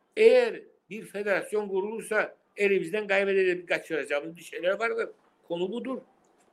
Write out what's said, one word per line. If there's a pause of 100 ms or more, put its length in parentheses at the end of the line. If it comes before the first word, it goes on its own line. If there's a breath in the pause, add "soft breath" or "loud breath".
(160)
eğer (280)
bir
federasyon
kurulursa (200)
elimizden
kaybedeceğimiz,
kaçıracağımız
bir
şeyler
vardır. (380)
Konu
budur. (500)